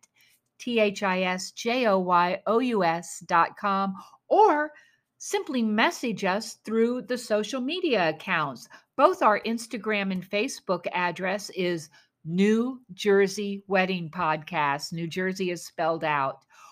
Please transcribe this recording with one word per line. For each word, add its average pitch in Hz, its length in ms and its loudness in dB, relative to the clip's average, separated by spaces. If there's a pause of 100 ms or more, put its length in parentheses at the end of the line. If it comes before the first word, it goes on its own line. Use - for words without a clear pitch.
(600)
T 240 200 0
H 208 220 2
I 185 200 0
S 185 300 -2
J 240 360 0
O 190 120 6
Y 180 460 4
O 220 140 2
U 240 240 2
S 165 380 -2
dot 170 360 2
com, 196 380 0 (320)
or 302 460 4 (440)
simply 330 460 -2
message 220 600 0
us 196 300 -2 (100)
through 233 380 0
the 247 140 -4
social 214 440 -2
media 262 480 0
accounts. 156 580 -4 (300)
Both 320 260 4
our 214 180 4
Instagram 214 720 -4
and 185 180 -4
Facebook 208 600 -4
address 180 600 -4
is 175 380 -4 (360)
New 220 560 2 (120)
Jersey 196 720 2
Wedding 185 440 0
Podcast. 156 800 -2
New 170 160 -6
Jersey 185 440 -4
is 170 140 -8
spelled 165 380 -2
out. 143 400 -2 (280)